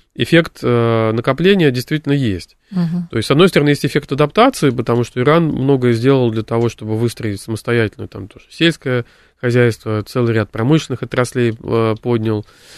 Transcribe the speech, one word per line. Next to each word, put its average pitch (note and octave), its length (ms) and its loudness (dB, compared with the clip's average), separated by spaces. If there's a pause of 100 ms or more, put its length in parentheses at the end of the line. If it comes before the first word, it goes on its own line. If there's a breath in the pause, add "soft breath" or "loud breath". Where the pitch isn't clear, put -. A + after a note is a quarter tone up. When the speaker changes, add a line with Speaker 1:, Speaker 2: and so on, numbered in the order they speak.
(160 soft breath)
Speaker 1:
эффект, D#3+ 460 0
э, A#2 500 2
накопления D#3 580 2
действительно C#3 420 -4
есть. A#2 440 -2 (160)
Speaker 2:
Мгм. F3 380 -2
Speaker 1:
То - 60 -8
есть, A2 120 -2
с - 20 -6
одной E3 180 6
стороны, D3 220 2
есть C#3+ 160 0
эффект - 260 -4
адаптации, D3+ 580 2
потому A#2+ 340 0
что - 160 -6
Иран D#3 240 2
многое C3 480 0
сделал B2 380 2
для A2 120 -2
того, A#2 260 0
чтобы G#2+ 300 -6
выстроить A2 420 -4
самостоятельное, A2+ 680 -4
там, G2+ 180 -14
тоже - 240 -20
сельское C3+ 540 -2 (360 soft breath)
хозяйство, A#2 600 0
целый A#2 320 -2
ряд A2 160 -2
промышленных C3 540 -2
отраслей, A#2+ 540 -2
э, A2+ 440 0
поднял, A2 420 -2 (340 loud breath)